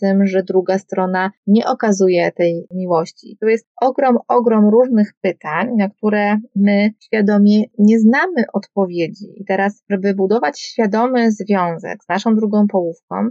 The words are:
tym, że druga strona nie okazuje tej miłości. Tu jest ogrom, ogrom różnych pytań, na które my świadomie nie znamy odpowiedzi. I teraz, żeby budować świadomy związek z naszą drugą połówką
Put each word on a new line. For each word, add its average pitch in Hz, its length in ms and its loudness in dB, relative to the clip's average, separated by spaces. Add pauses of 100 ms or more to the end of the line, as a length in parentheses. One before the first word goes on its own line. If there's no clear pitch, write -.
tym, 196 260 2
że 190 160 -2
druga 185 340 -2
strona 185 540 -4 (160)
nie 214 200 2
okazuje 185 640 0
tej 170 400 -2
miłości. 180 680 -6
Tu 214 60 -2
jest 220 200 0 (140)
ogrom, 262 360 0 (100)
ogrom 220 420 2
różnych 226 520 2
pytań, 175 460 -4 (100)
na 196 120 0
które 208 480 -2 (180)
my 202 340 2 (100)
świadomie 208 640 2 (140)
nie 220 220 4
znamy 277 440 2 (100)
odpowiedzi. 190 720 -4 (100)
I 196 100 -16
teraz, 196 440 -2
żeby 196 240 -2
budować 208 460 -2
świadomy 226 720 -2
związek 185 720 -4
z - 60 -10
naszą 208 260 0
drugą 208 320 2
połówką 175 480 -4 (160)